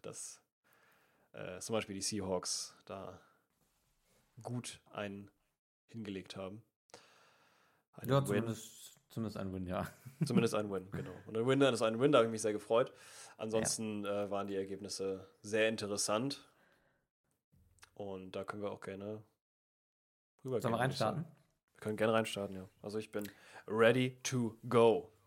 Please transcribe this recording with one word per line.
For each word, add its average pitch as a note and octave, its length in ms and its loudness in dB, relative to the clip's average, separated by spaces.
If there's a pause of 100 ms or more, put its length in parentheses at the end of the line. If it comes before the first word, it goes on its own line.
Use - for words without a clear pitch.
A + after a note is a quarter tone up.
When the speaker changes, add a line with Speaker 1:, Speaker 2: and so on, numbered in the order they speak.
Speaker 1:
dass, - 400 -14 (920)
äh, F#2 260 -12
zum A2+ 160 -6
Beispiel G#2 200 -2
die G2 60 -8
Seahawks F#2+ 760 -4 (120)
da F#2+ 340 -12 (1200)
gut A#2+ 380 -8 (120)
einen G2+ 380 -8 (580)
hingelegt G2+ 480 -10
haben. G2 260 -10 (1300)
Einen - 160 -4
Speaker 2:
Ja, C3+ 100 4
Speaker 1:
Win. C3 60 0
Speaker 2:
zumindest, A2 760 -4 (100)
zumindest G#2+ 260 -6
ein F#2+ 160 -6
Win, F#2 140 -6
ja. F#2 200 -2 (180)
<laughs> - 200 -6
Speaker 1:
Zumindest A#2+ 300 4
ein G#2 160 -2
Win, F#2+ 200 -6
genau. F#2 220 -6 (140)
Und - 100 -6
ein A#2 100 2
Win, C3+ 140 6
dann C3 140 8
ist A2+ 80 0
ein A2+ 180 2
Win, D3 120 6
da C3 80 8
hab A2+ 40 8
ich A2+ 60 0
mich A2 100 -4
sehr G#2+ 140 0
gefreut. A#2 380 2 (440)
Ansonsten, A2 680 -2
Speaker 2:
Ja. G2+ 200 0
Speaker 1:
äh, G2 60 -4
waren G2 160 -2
die G2 100 -4
Ergebnisse F#2+ 720 -6 (140)
sehr A2 260 4
interessant. G#2+ 800 -2 (1500)
Und F#2+ 400 -10
da G2 80 -4
können G#2 200 -8
wir G2+ 100 -4
auch G2+ 80 -12
gerne G2+ 420 -8 (1200)
rübergehen, B2+ 180 -2
Speaker 2:
Sollen A#2 120 2
wir A2+ 40 2
Speaker 1:
würde C3 140 2
ich - 60 -6
sagen. A2 200 0
Speaker 2:
reinstarten? E3+ 60 -2 (500)
Speaker 1:
Wir - 60 -20
können G#2+ 160 -4
gerne A2+ 160 4
reinstarten, G2+ 440 0
ja. F#2 120 -12 (140)
Also G#2 160 -4
ich G#2+ 140 -8
bin G#2 120 -4 (440)
ready A#2+ 560 6
to A#2+ 320 -2 (120)
go. A#2 440 8 (140)